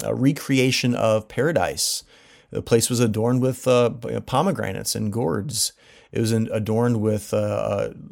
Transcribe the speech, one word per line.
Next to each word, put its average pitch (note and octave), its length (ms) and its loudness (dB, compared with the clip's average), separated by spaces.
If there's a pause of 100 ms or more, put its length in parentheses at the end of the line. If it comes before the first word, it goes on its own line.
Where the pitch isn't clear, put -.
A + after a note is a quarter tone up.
a - 100 -2
recreation C3 800 2
of A2 340 2
paradise. G2+ 720 -2 (480)
The - 120 -6
place A#2 280 2
was A#2+ 100 2
adorned A#2 420 2
with, C3 260 -2
uh, B2 220 6
p-, A#2 300 -6
pomegranates A2 720 -2
and G#2+ 180 -2
gourds. A#2 600 -2 (380)
It A#2 100 -2
was A2+ 120 2
an, A2+ 200 2
adorned A2 480 0
with, G#2+ 320 0
uh, G#2 60 2
a G#2 560 -2 (180)